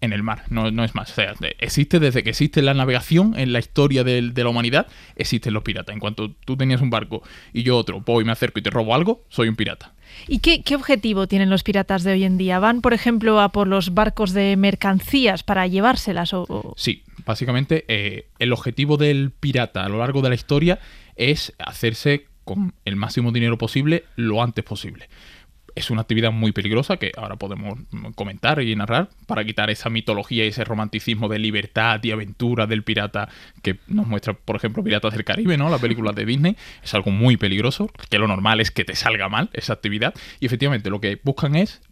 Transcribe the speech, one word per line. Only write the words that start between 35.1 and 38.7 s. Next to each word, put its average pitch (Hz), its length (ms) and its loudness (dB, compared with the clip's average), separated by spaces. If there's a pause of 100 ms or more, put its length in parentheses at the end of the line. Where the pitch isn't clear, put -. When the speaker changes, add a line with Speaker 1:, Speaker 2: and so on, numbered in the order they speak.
Speaker 1:
del 107 140 -4
Caribe, 185 320 0
¿no? 147 120 2
La 151 80 2
película 113 360 -2
de 107 120 -6
Disney. 143 300 2 (260)
Es - 120 -10
algo 101 180 0
muy 117 240 4
peligroso, 107 560 0 (180)
que 104 100 2
lo 107 60 2
normal 104 360 2
es 107 100 -2